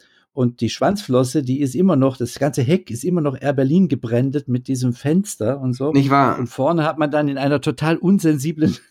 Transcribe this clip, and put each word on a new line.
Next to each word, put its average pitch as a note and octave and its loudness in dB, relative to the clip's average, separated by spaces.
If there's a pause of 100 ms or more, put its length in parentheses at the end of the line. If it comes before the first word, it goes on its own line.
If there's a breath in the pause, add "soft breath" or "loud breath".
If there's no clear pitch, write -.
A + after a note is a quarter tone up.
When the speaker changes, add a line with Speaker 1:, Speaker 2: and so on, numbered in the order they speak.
(340 soft breath)
Speaker 1:
Und B2 -2
die A2+ -2
Schwanzflosse, C3 0
die C3 -2
ist C#3 -2
immer F3+ 2
noch, C3 2
das - -6
ganze C#3+ -2
Heck E3+ 0
ist A#2+ -10
immer F3+ 0
noch C#3+ -2
Air C#3+ -2
Berlin C#3 2
gebrandet C3 -2
mit B2 -2
diesem B2+ -2
Fenster C#3 -2
und B2+ -2
so. C3+ -4
Speaker 2:
Nicht C#3 4
wahr? C3+ 4
Speaker 1:
Und A#2+ -2
vorne D3+ 0
hat D#3 -2
man D3+ 0
dann D3 0
in C#3 -4
einer C#3 0
total D#3 -2
unsensiblen D#3 2 (160)